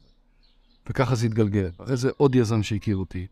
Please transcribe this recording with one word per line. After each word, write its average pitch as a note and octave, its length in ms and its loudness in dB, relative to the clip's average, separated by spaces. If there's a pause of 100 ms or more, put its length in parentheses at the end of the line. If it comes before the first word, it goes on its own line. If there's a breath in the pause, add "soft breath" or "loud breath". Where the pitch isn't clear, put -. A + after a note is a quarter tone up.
זה. - 60 -20 (800)
וככה B2+ 240 0
זה A#2 120 0
התגלגל. G#2 520 0
אחרי A2+ 180 -4
זה B2 200 0
עוד C3+ 180 4
יזם A2+ 280 2
שהכיר G#2 340 -2
אותי, F#2 360 -6